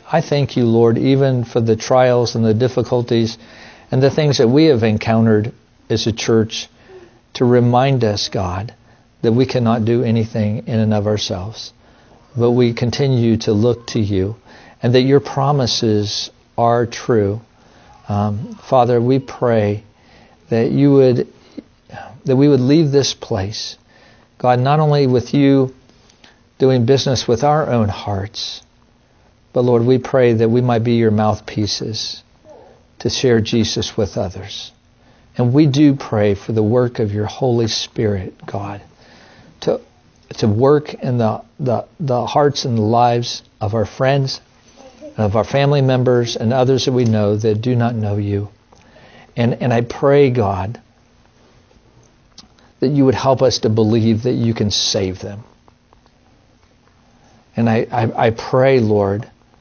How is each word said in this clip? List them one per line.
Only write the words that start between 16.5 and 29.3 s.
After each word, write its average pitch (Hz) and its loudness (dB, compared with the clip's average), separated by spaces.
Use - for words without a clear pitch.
are 120 2
true. 110 -2
Um, 104 -4
Father, 123 2
we 127 0
pray 110 -2
that 117 0
you 139 2
would, 131 4
that 131 0
we 139 4
would 139 4
leave 143 2
this 139 0
place, - -8
God, 123 2
not 139 2
only 147 2
with 123 0
you 139 2
doing 131 2
business 131 0
with 117 0
our 147 2
own 117 0
hearts, - -10